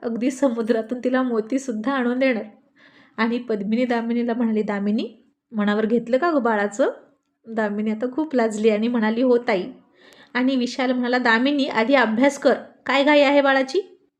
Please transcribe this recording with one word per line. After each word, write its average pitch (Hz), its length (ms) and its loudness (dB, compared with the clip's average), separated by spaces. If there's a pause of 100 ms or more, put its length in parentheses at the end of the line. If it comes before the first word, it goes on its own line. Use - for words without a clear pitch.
अगदी 233 280 -4
समुद्रातून 233 720 -2
तिला 254 180 0
मोतीसुद्धा 240 720 -4
आणून 254 260 -2
देणार. 262 260 0 (720)
आणि 233 220 -2
पद्मिनी 220 460 -2
दामिनीला 233 500 -2
म्हणाली, 220 280 0
"दामिनी, 208 680 -4 (200)
मनावर 208 340 0
घेतलं 233 320 0
का 349 120 0
गं 285 120 0
बाळाचं?" 220 480 0 (580)
दामिनी 214 420 -4
आता 220 220 -4
खूप 311 220 -4
लाजली 220 340 0
आणि 214 200 2
म्हणाली, 226 340 0
"हो 247 160 4
ताई." 208 260 -2 (720)
आणि 254 220 0
विशाल 254 360 -2
म्हणाला, 247 260 0
"दामिनी, 254 480 2
आधी 233 280 0
अभ्यास 247 440 2
कर, 247 160 4 (320)
काय 269 180 2
घाई 294 160 6
आहे 285 200 6
बाळाची?" 269 540 0 (260)